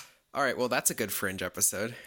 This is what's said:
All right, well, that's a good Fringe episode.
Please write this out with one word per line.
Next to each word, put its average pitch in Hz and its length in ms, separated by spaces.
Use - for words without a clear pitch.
All 131 100
right, 127 140
well, 123 120
that's 123 220
a - 40
good 107 180
Fringe 95 300
episode. 98 520